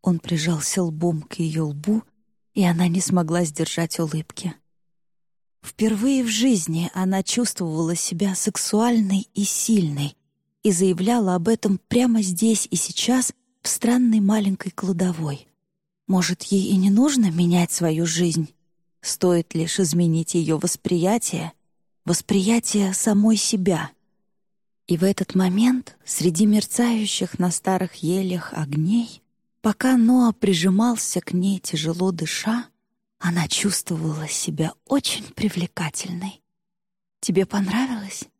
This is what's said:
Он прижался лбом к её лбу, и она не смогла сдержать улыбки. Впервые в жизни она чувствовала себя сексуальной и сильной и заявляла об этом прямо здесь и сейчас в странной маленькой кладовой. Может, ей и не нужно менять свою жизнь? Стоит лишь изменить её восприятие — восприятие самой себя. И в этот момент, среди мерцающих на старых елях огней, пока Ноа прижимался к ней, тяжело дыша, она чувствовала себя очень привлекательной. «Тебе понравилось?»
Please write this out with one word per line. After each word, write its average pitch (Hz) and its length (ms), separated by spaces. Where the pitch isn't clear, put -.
Он 170 160
прижался 165 640
лбом 160 400
к - 120
её 160 320
лбу, 156 360
и 202 120
она 175 240
не 180 120
смогла 175 440
сдержать 160 560
улыбки. 160 560
Впервые 226 600
в 226 40
жизни 196 680
она 190 280
чувствовала 165 720
себя 185 400
сексуальной 208 1000
и 202 100
сильной 151 720
и 208 80
заявляла 185 640
об 170 100
этом 220 320
прямо 240 340
здесь 196 480
и 180 60
сейчас - 560
в - 60
странной 240 520
маленькой 196 500
кладовой. 170 760
Может, 180 360
ей 196 280
и 196 40
не 190 140
нужно 240 400
менять 175 400
свою 165 360
жизнь? 165 460
Стоит - 540
лишь 165 240
изменить 165 560
её 160 240
восприятие — 175 960
восприятие 196 880
самой 208 420
себя. 180 540
И 175 100
в 170 80
этот 196 300
момент, 208 680
среди 175 420
мерцающих 214 920
на 180 120
старых 185 460
елях 180 580
огней, 156 680
пока 262 360
Ноа 240 360
прижимался 190 880
к - 120
ней, 185 260
тяжело 165 520
дыша, 196 580
она 170 300
чувствовала 156 800
себя 156 440
очень - 380
привлекательной. 175 1080
«Тебе 190 260
понравилось?» 208 800